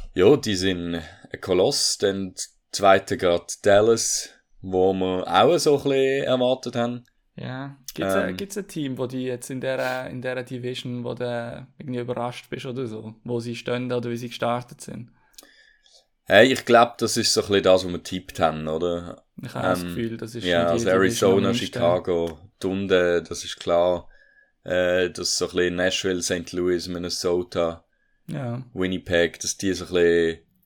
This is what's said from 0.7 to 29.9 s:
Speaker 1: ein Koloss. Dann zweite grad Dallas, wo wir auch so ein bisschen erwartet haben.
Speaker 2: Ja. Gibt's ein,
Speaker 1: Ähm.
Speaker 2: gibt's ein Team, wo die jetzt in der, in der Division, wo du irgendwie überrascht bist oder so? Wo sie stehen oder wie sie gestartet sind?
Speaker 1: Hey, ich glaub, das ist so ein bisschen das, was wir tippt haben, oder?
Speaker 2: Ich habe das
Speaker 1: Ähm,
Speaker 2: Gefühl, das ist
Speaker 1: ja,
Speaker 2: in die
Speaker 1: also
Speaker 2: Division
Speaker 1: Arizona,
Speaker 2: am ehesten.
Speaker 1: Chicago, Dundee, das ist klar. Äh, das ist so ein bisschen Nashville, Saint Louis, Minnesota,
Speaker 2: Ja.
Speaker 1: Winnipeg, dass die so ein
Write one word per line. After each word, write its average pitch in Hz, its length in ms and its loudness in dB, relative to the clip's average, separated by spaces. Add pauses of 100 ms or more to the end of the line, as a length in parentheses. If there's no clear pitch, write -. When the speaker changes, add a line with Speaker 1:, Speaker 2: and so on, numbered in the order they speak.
Speaker 1:
ein - 460 -12
Koloss. 95 560 2
Dann 98 380 -2 (360)
zweite 98 460 4
grad 87 480 0
Dallas, 107 640 4 (320)
wo 92 320 2
wir 92 340 0
auch 120 300 6
so 143 200 4
ein 143 60 -4
bisschen 135 400 2
erwartet 127 540 0
haben. 123 260 -4 (320)
Speaker 2:
Ja. 135 420 -12 (160)
Gibt's - 200 -2
ein, 196 160 0
Speaker 1:
Ähm. 185 80 -8
Speaker 2:
gibt's 196 200 -10
ein 196 100 -8
Team, 139 300 -6
wo 127 100 -4
die 127 160 -6
jetzt 123 260 -8
in 131 100 -8
der, 131 500 -4
in 127 120 -10
der 127 220 -6
Division, 123 600 -8
wo 123 120 -6
du 120 520 -8 (120)
irgendwie 127 200 -8
überrascht 120 500 -8
bist 123 160 -10
oder 127 220 -6
so? 110 280 -12 (100)
Wo 120 140 -2
sie 117 160 -8
stehen 123 360 -4
oder 120 180 -4
wie 120 80 -4
sie 120 120 -8
gestartet 120 520 -4
sind? - 300 -14 (1120)
Speaker 1:
Hey, 123 280 8
ich - 100 -4
glaub, 120 360 6
das 117 180 -2
ist 110 160 0
so 110 80 0
ein - 60 -2
bisschen 98 160 4
das, 92 220 6
was 90 60 -6
wir 85 120 -6
tippt - 360 -10
haben, 78 300 0
oder? 87 560 -4 (180)
Speaker 2:
Ich 123 100 -12
habe 107 140 -4
das 90 140 0
Speaker 1:
Ähm, 90 80 -6
Speaker 2:
Gefühl, 113 280 -6
das 113 180 -12
ist 107 100 -8
Speaker 1:
ja, 87 160 2
Speaker 2:
in 85 60 2
die 85 60 2
Speaker 1:
also 117 120 0
Speaker 2:
Division 95 160 4
Speaker 1:
Arizona, 98 480 2
Speaker 2:
am 92 40 0
ehesten. - 120 -4
Speaker 1:
Chicago, 87 720 -2 (200)
Dundee, 92 640 2
das 82 220 -10
ist - 160 -12
klar. 87 480 0 (560)
Äh, 90 460 0
das 90 200 -6
ist - 100 -4
so 87 100 -2
ein - 60 -18
bisschen 87 200 2
Nashville, 90 460 -2
Saint 87 320 -6
Louis, 90 340 -2
Minnesota, 87 960 -4 (440)
Speaker 2:
Ja. 127 360 -8 (100)
Speaker 1:
Winnipeg, 92 680 0
dass - 160 -6
die 95 160 -2
so 87 120 -8
ein 80 60 -12